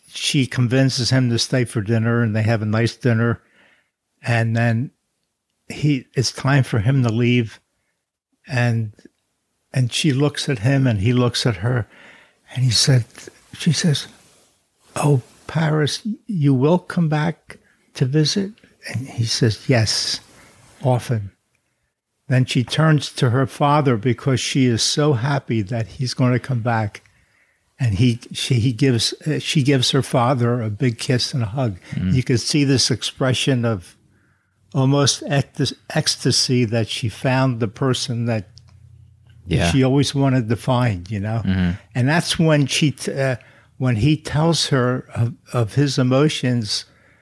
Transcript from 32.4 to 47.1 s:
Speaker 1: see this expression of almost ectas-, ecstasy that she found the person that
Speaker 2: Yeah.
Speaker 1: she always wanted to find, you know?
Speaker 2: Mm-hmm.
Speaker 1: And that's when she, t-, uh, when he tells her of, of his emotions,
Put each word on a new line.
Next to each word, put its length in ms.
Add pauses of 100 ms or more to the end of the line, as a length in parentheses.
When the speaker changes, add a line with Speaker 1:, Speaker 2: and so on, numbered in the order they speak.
Speaker 1:
see 240
this 260
expression 720
of 320 (800)
almost 500
ectas-, 500 (180)
ecstasy 760
that 240
she 200
found 520
the 80
person 560
that 240 (1000)
Speaker 2:
Yeah. 240
Speaker 1:
she 120
always 300
wanted 360
to 80
find, 520
you 120
know? 240
Speaker 2:
Mm-hmm. 260 (240)
Speaker 1:
And 140
that's 280
when 300
she, 240
t-, 220
uh, 240 (400)
when 180
he 220
tells 500
her 380 (100)
of, 180 (200)
of 220
his 220
emotions, 840 (380)